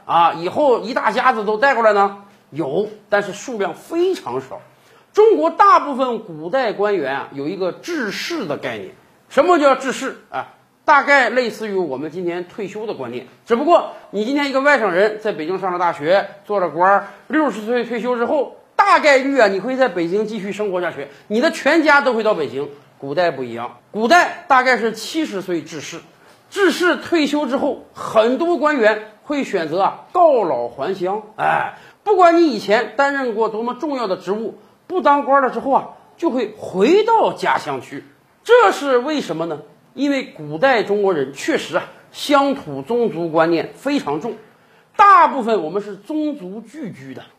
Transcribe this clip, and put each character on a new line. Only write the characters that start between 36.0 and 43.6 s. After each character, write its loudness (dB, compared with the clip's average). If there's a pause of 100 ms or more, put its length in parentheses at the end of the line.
就 -2
会 -4
回 2
到 2
家 -2
乡 -6
去。 -14 (400)
这 6
是 0
为 -2
什 -6
么 -4
呢？ -8 (340)
因 -2
为 -2
古 -12
代 4
中 0
国 2
人 -2
确 -2
实 -4
啊， -2 (260)
乡 0
土 -10
宗 -2
族 -4
观 2
念 -2